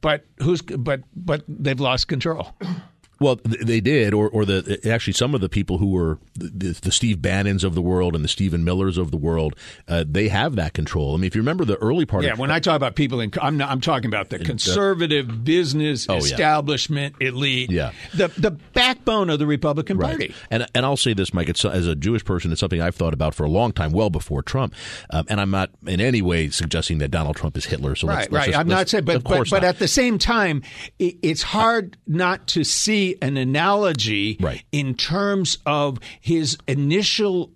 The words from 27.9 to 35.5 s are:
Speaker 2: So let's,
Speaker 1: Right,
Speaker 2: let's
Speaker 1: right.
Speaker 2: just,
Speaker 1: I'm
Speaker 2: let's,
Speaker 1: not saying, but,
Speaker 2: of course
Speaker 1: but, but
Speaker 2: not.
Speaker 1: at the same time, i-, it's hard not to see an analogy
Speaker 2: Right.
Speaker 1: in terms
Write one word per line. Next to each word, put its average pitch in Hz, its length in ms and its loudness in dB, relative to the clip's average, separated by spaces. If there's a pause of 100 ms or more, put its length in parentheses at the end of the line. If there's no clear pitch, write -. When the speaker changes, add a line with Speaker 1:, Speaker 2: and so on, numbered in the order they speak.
Speaker 2:
So - 120 -2
let's, 76 100 0
Speaker 1:
Right, - 140 -4
Speaker 2:
let's - 20 -2
Speaker 1:
right. 147 140 2
Speaker 2:
just, 147 120 0
Speaker 1:
I'm 165 80 0
Speaker 2:
let's, 185 120 2
Speaker 1:
not 185 100 0
saying, 190 160 0
but, 170 100 2
Speaker 2:
of 120 80 0
course 135 280 0
Speaker 1:
but, 196 60 2
but 185 100 2
Speaker 2:
not. - 80 4
Speaker 1:
at - 40 -20
the 185 80 2
same 247 300 2
time, 185 460 2 (360)
i-, 180 220 0
it's 156 220 0
hard 220 540 0 (100)
not 180 400 0
to 165 160 0
see 202 580 2
an 139 160 0
analogy 131 1000 2
Speaker 2:
Right. 76 320 -2
Speaker 1:
in 135 240 -2
terms 196 720 -2